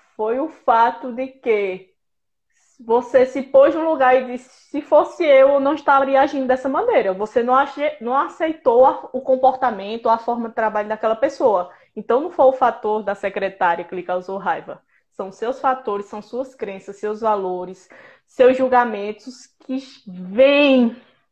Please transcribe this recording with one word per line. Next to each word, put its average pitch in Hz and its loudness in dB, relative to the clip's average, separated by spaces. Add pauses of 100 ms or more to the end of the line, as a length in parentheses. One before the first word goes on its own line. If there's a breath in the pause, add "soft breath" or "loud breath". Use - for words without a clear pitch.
(160)
Foi 226 -4
o 311 -4
fato 240 0
de 262 -8
que 202 -4 (880)
você 247 2
se 262 -8
pôs 277 4
num 320 -2
lugar 262 4
e 247 -2
disse, 247 -12 (220)
"Se 285 -6
fosse 339 2
eu, 269 8
eu 285 4
não 277 0
estaria 269 2
agindo 285 0
dessa 262 -2
maneira." 285 0
Você 214 -2
não 247 0
ace-, 285 -2
não 240 -4
aceitou 302 2
a, 302 -2
o 254 -6
comportamento, 247 -2
a 226 2
forma 233 -6
de 220 -16
trabalho 214 -4
daquela 214 -4
pessoa. 226 -2 (260 soft breath)
Então, 233 -2
não 349 -8
foi 277 2
o 262 6
fator 226 -2
da 196 -6
secretária 190 -4
que - -14
lhe 180 -8
causou 180 -8
raiva. 170 -8 (300)
São 196 -12
seus 240 -8
fatores, 254 -4
são 214 -14
suas 262 -12
crenças, 196 -14
seus 214 -8
valores, 185 -6 (380 soft breath)
seus 254 4
julgamentos 240 -2 (180)
que 262 -8 (280)
vêm 247 2 (360)